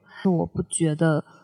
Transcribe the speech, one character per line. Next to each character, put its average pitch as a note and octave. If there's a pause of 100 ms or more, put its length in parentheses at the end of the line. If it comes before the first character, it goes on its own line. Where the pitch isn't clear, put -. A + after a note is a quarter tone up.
(300)
我 E3+
不 D#3
觉 D#3+
得 D#3+ (200)